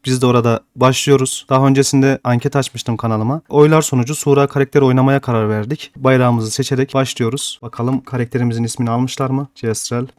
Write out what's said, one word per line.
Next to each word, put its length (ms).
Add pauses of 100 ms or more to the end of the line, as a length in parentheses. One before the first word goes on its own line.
Biz 180
de 40
orada 340 (160)
başlıyoruz. 720
Daha 180
öncesinde 580
anket 320
açmıştım 400
kanalıma. 520
Oylar 340
sonucu 320
Sura 320
karakteri 380
oynamaya 360
karar 280
verdik. 480
Bayrağımızı 540
seçerek 440
başlıyoruz. 680
Bakalım 380
karakterimizin 640
ismini 260
almışlar 400
mı? 240
Cestrel. 520 (120)